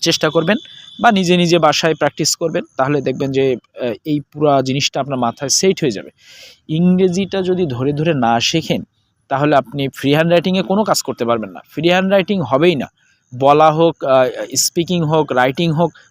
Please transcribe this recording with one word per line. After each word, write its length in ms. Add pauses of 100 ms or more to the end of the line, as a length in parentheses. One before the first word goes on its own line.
চেষ্টা 280
করবেন 280 (440)
বা 100
নিজে 260
নিজে 220
বাসায় 360
প্র্যাকটিস 400
করবেন, 280 (140)
তাহলে 240
দেখবেন 300
যে, 240
আহ, 380 (120)
এই 140
পুরা 420
জিনিসটা 400
আপনার 180
মাথায় 300
সেট 320
হয়ে 100
যাবে। 180 (580)
ইংরেজিটা 720
যদি 240
ধরে 280
ধরে 200
না 260
শেখেন, 440 (460)
তাহলে 260
আপনি 320
ফ্রি 260
হ্যান্ড 180
রাইটিংয়ে 320
কোনো 200
কাজ 180
করতে 240
পারবেন 240
না, 100 (100)
ফ্রি 200
হ্যান্ড 220
রাইটিং 300
হবেই 340
না। 120 (520)
বলা 320
হোক, 320
আহ, 240 (280)
স্পিকিং 480
হোক, 280
রাইটিং 400
হোক, 200 (200)